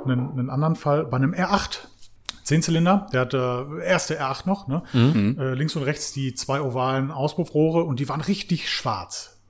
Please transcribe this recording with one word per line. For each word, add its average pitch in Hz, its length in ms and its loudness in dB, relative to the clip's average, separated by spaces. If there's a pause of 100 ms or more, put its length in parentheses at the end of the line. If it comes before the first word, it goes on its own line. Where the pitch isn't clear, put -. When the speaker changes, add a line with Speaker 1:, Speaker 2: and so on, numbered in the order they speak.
Speaker 1:
äh, 131 40 0
einen, 127 280 2
einen 123 120 -2
anderen 156 240 2
Fall 147 300 0
bei 127 140 -2
einem 139 160 2
R 185 180 0
acht, - 360 -4 (540)
Zehnzylinder, 170 720 4
der 127 100 2
hatte, 127 440 -2 (180)
erste 175 320 2
R 147 120 -2
acht - 180 -6
noch, 196 220 0
ne? 151 140 0 (100)
Speaker 2:
Mhm. 127 80 6 (360)
Speaker 3:
Mhm. - 40 -8
Speaker 1:
Äh, 131 140 -2
links 151 220 -2
und 151 80 -2
rechts - 280 -4
die 135 220 -4
zwei 139 260 -2
ovalen 135 520 0
Auspuffrohre 160 720 2
und 139 160 -2
die 143 80 -2
waren 147 120 -4
richtig 185 500 -2
schwarz. - 800 -6